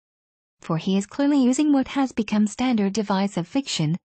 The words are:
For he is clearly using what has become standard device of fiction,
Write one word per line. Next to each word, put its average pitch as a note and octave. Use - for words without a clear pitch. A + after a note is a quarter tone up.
For E3
he F#3+
is G3
clearly C#4+
using C#4
what C4
has C4+
become G#3+
standard G#3+
device G3+
of F3
fiction, F3